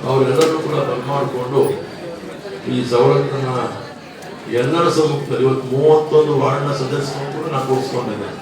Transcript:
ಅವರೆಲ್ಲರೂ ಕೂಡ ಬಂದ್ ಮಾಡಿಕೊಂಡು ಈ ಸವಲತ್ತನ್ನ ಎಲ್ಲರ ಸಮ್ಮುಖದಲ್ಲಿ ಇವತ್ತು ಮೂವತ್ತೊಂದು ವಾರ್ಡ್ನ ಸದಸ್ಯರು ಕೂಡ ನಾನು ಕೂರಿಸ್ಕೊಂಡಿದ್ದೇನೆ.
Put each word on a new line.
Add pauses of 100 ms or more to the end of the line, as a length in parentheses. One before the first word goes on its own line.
ಅವರೆಲ್ಲರೂ
ಕೂಡ (140)
ಬಂದ್
ಮಾಡಿಕೊಂಡು (1120)
ಈ (140)
ಸವಲತ್ತನ್ನ (1080)
ಎಲ್ಲರ (100)
ಸಮ್ಮುಖದಲ್ಲಿ
ಇವತ್ತು
ಮೂವತ್ತೊಂದು
ವಾರ್ಡ್ನ
ಸದಸ್ಯರು
ಕೂಡ
ನಾನು
ಕೂರಿಸ್ಕೊಂಡಿದ್ದೇನೆ.